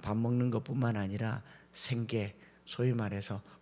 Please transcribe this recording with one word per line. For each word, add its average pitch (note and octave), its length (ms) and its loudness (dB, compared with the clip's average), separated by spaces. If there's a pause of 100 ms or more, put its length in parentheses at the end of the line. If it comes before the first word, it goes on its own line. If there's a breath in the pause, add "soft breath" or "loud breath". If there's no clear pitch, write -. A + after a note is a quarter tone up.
밥 G#2 140 0
먹는 B2 340 2
것뿐만 A#2 460 2
아니라 G#2+ 460 -2 (300 loud breath)
생계, A2+ 600 -2 (300 loud breath)
소위 B2 280 2
말해서 G2+ 500 -2 (200 loud breath)